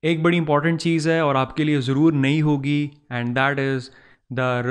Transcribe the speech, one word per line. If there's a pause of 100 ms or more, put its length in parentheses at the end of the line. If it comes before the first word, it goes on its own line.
एक
बड़ी
इंपॉर्टेंट
चीज़
है
और
आपके
लिए
ज़रूर
नई
होगी, (220)
and
that
is (420)
the (200)